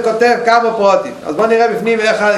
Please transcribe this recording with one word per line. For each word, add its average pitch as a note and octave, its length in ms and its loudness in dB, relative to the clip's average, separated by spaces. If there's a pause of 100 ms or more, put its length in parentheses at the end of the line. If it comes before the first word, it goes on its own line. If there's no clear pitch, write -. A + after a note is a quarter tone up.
כותב A#3 320 2 (100)
כמה A#3 280 2
פרוטים. G3 400 0 (120)
אז D3+ 100 -6
בואו A3 120 0
נראה A3+ 200 2
בפנים A3 320 -2
איך G#3 260 0 (120)